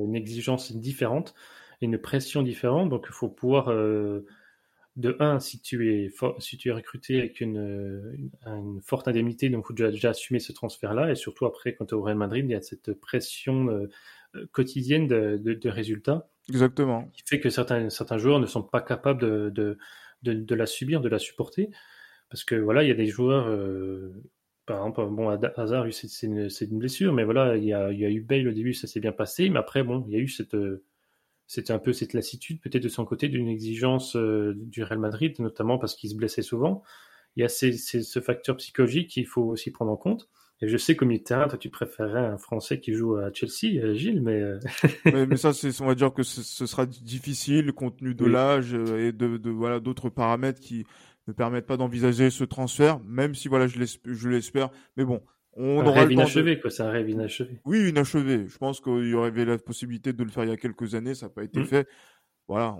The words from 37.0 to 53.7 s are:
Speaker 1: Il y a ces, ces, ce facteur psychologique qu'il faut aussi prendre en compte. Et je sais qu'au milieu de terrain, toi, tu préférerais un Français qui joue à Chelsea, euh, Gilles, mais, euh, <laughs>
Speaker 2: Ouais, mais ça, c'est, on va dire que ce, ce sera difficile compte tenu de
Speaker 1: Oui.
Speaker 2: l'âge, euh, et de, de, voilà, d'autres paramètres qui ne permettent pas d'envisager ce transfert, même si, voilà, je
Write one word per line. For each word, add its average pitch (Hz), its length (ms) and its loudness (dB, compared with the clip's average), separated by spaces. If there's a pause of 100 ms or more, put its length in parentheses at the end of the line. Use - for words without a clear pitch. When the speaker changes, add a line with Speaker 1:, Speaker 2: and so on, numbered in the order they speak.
Speaker 1:
Il 117 60 0
y - 20 4
a 117 60 2
ces, 123 240 2
ces, 117 280 -4
ce 117 180 -4
facteur 123 380 -2
psychologique 135 520 0
qu'il 123 180 -4
faut 123 160 -2
aussi 113 280 -4
prendre 110 200 -2
en 104 60 -2
compte. 226 320 -2 (320)
Et 107 80 0
je 117 80 2
sais 160 180 2
qu'au 131 100 2
milieu 117 140 2
de - 60 -20
terrain, 139 240 2
toi, 131 80 -6
tu - 120 -10
préférerais 113 560 -4
un 104 120 -2
Français 117 420 -4
qui 110 140 -4
joue 113 240 0
à 101 160 -2
Chelsea, - 440 -2
euh, 110 160 0
Gilles, 170 280 0
mais, 113 200 2
euh, 101 160 -2 (260)
<laughs> - 220 4
Speaker 2:
Ouais, 135 220 6
mais 135 80 4
ça, 147 160 4
c'est, 139 300 -2
on 135 40 0
va 131 100 6
dire 131 180 4
que 131 100 0
ce, - 180 -6
ce - 240 -8
sera 131 200 0
difficile 131 880 -2
compte 123 240 -6
tenu 127 180 -4
de 127 80 0
Speaker 1:
Oui. 120 80 6
Speaker 2:
l'âge, 127 420 4
euh, 113 320 0
et 117 60 2
de, 117 240 0
de, 113 140 -6
voilà, 117 320 0
d'autres 127 280 -4
paramètres 123 520 0
qui 117 240 -8 (420)
ne 110 60 -8
permettent 120 320 -2
pas 135 100 -2
d'envisager 123 540 4
ce 127 160 -2
transfert, 143 560 2
même 131 340 -2
si, 139 140 -8
voilà, 131 180 4
je 123 120 -4